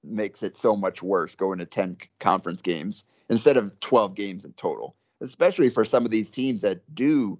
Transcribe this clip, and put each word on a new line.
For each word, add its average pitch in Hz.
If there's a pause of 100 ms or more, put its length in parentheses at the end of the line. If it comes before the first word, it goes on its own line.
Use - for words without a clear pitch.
makes 101
it 101
so 110
much 95
worse 90
going 95
to 87
ten 92
c-, - (100)
conference 95
games 87 (240)
instead 127
of 101
twelve 104
games 98
in -
total, 67 (240)
especially 165
for 117
some 120
of 110
these 110
teams 127
that 95 (140)
do 127